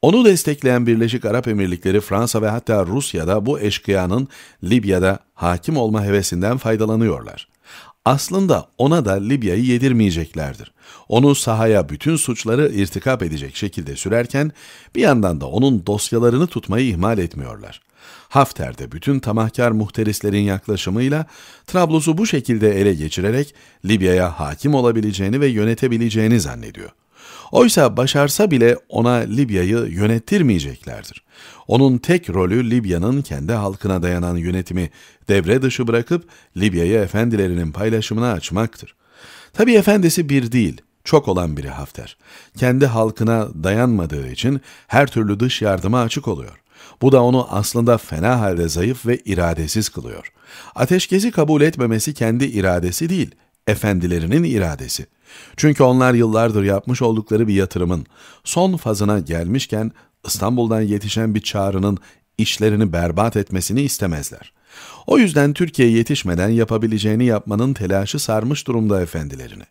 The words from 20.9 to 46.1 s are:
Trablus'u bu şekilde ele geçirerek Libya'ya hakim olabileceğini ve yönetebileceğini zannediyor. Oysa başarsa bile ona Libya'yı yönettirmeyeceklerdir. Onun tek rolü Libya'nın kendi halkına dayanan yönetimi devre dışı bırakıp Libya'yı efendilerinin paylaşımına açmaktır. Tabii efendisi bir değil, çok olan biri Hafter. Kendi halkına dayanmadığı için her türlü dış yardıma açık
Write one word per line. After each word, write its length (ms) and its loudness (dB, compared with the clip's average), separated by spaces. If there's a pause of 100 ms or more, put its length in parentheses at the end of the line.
Trablus'u 500 0
bu 80 0
şekilde 560 2
ele 120 4
geçirerek 640 -4 (300)
Libya'ya 540 2
hakim 340 -2
olabileceğini 680 0
ve 60 4
yönetebileceğini 920 0
zannediyor. 500 -10 (600)
Oysa 460 4
başarsa 540 2
bile 260 4 (120)
ona 240 0
Libya'yı 640 0
yönettirmeyeceklerdir. 1500 -2 (440)
Onun 300 4
tek 320 -2
rolü 400 0
Libya'nın 520 0
kendi 320 -6
halkına 500 -4
dayanan 340 -2
yönetimi 520 -4 (380)
devre 340 2
dışı 260 -2
bırakıp 420 -2 (280)
Libya'yı 420 2
efendilerinin 720 0
paylaşımına 600 -2
açmaktır. 640 -6 (580)
Tabii 200 4
efendisi 560 4
bir 220 0
değil, 300 0 (220)
çok 240 2
olan 300 -2
biri 120 -8
Hafter. 480 -16 (400)
Kendi 280 2
halkına 800 -2
dayanmadığı 680 0
için 300 -2 (260)
her 200 4
türlü 320 0
dış 220 -2
yardıma 400 0
açık 260 -4